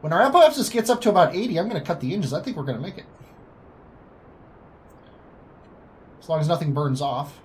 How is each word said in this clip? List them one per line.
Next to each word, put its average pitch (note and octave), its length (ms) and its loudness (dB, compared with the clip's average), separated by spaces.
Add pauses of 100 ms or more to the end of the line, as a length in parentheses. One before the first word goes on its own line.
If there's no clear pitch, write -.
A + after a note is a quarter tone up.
When D3+ 120 -6
our G#3 160 4
apoapsis D#4 440 4
gets A3+ 180 -2
up A#3+ 120 2
to A#3 60 4
about F3 280 4
eighty, F#3+ 220 -2
I'm G3 100 -2
gonna G3 120 -4
cut E3+ 200 -6
the C3 120 -4
engines. E3+ 200 -4
I D#3 100 -4
think A#3 140 -8
we're C#3+ 80 -8
gonna B2 160 -6
make - 180 -10
it. - 80 -20 (3250)
As - 80 -20
long D#3+ 120 0
as D3+ 80 0
nothing D#3+ 240 -2
burns C#3 280 -2
off. C#3 440 -6